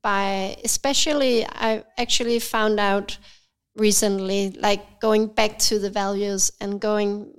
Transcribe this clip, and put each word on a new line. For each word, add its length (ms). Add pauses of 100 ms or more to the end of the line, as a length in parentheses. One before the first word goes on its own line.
by, 600
especially 840
I 360 (140)
actually 420
found 400
out 380 (580)
recently, 760
like, 500
going 280
back 300 (120)
to 80
the 100
values 720
and 220
going, 560